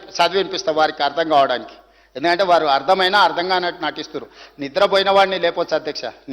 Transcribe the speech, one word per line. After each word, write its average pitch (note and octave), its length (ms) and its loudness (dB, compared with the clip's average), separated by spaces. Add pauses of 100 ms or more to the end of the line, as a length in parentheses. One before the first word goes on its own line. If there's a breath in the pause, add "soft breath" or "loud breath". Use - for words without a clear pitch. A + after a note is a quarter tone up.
(180)
చదివి F3 220 0
వినిపిస్తా E3 400 -4
వారికి D3+ 280 -2
అర్థం E3 260 -4
కావడానికి. B2+ 420 0 (420 soft breath)
ఎందుకంటే F3 340 0
వారు D#3 160 4 (100)
అర్థమైనా F#3 500 2
అర్థం E3 240 -2
కానట్టు F3+ 340 -2
నటిస్తున్నారు. D3 420 -8 (360 loud breath)
నిద్రపోయిన G3 540 0
వాడిని F#3+ 280 2
లేపొచ్చు E3+ 340 -2
అధ్యక్ష, D3 240 -8 (300)